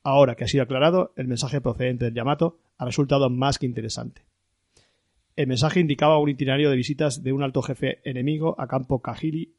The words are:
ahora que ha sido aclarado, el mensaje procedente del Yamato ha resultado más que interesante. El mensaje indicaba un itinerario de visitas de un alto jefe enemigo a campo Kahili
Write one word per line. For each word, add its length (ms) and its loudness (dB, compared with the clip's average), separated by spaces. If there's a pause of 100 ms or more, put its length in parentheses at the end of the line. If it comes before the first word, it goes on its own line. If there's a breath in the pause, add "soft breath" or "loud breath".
ahora 320 6
que 80 -8
ha 40 -4
sido 160 2
aclarado, 520 2
el 120 -6
mensaje 340 -2
procedente 440 -2
del 80 -2
Yamato 460 0 (180)
ha 80 -8
resultado 440 2
más 280 0
que 80 -4
interesante. 560 -8 (1120)
El 120 0
mensaje 320 2
indicaba 400 4
un 100 2
itinerario 400 0
de 60 2
visitas 480 -2
de 100 -2
un 80 -2
alto 200 -2
jefe 460 -4
enemigo 520 -2
a 80 -6
campo 340 -2
Kahili 580 -6